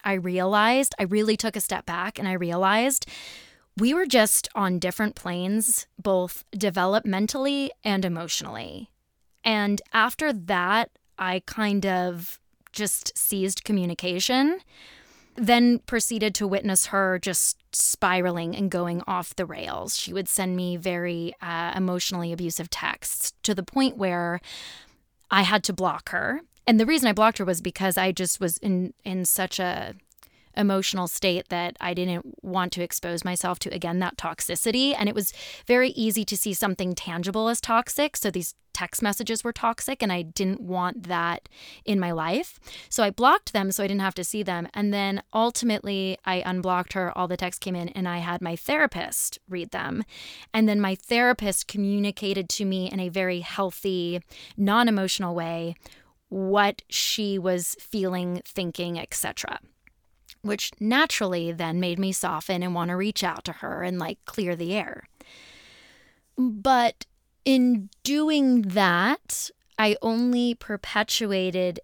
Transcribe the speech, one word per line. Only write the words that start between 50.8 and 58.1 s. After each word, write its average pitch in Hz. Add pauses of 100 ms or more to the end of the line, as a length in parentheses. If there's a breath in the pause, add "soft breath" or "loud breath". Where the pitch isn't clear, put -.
my 190
therapist 240
communicated 202
to 208
me 185
in 190
a 185
very 180
healthy, 180 (360 loud breath)
non-emotional 202
way 170 (520 soft breath)
what 202
she 202
was 180
feeling, 180